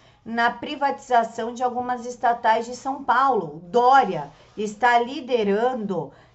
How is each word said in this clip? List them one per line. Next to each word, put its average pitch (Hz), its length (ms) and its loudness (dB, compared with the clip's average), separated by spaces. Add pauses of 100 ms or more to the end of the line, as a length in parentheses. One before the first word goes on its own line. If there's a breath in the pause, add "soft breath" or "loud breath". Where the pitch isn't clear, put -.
(260 soft breath)
na 233 240 0
privatização 247 1040 -2
de 240 80 -8
algumas 247 440 -4
estatais 233 600 0
de 247 100 -12
São 269 280 -8
Paulo. 226 600 0
Dória 220 680 4 (260 loud breath)
está 214 420 2
liderando 226 1120 -2 (240 loud breath)